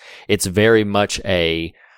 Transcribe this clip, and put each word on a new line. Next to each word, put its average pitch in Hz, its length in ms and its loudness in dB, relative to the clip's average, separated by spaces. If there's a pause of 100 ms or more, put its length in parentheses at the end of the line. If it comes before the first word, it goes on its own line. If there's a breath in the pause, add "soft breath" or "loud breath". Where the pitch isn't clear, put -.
(280 loud breath)
It's 101 200 -2
very 107 360 4
much 101 400 -2
a 82 480 -2 (260 soft breath)